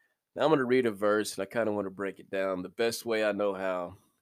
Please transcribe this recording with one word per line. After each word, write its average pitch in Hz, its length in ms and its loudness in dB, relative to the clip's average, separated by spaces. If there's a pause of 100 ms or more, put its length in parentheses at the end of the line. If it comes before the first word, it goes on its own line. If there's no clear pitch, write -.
(360)
Now 123 100 2
I'm 151 40 4
gonna 143 160 4
read 123 220 4
a 113 40 0
verse, 104 460 0
and 98 60 -4
I - 20 -6
kinda 110 260 -2
wanna 101 200 -4
break 95 260 -8
it - 140 -20
down 95 320 -2
the 87 60 -10
best 117 360 -2
way 110 180 0
I 107 80 4
know 101 220 0
how 92 460 -4 (220)